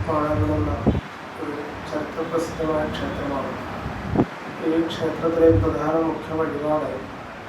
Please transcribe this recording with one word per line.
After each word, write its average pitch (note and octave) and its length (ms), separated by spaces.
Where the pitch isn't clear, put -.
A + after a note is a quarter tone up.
വാഴകളുള്ള D3+ 640
ഒരു D3+ 140
ചരിത്രപ്രസിദ്ധമായ D#3+ 960
ക്ഷേത്രമാണ്. C#3 560
ഈ D#3+ 140
ക്ഷേത്രത്തിലെ E3 560
പ്രധാന D3+ 320
മുഖ്യ D#3 320
വഴിപാട് D3 500